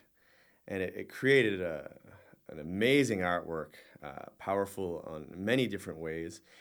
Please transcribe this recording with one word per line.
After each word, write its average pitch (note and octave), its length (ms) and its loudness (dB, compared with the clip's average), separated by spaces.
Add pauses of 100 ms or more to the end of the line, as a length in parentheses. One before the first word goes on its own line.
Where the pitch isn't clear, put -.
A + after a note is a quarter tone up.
(680)
And F#2+ 160 -2
it, - 120 -4
it G2 140 -8
created A#2+ 520 4
a, D#2+ 360 -6 (540)
an D#2 80 -12
amazing A2 600 4
artwork, E2 540 -2 (300)
uh, C#2+ 220 -12 (120)
powerful F#2+ 720 -2
on D#2 280 -10
many A#2 300 2
different F#2 340 -6
ways. E2 420 -6 (200)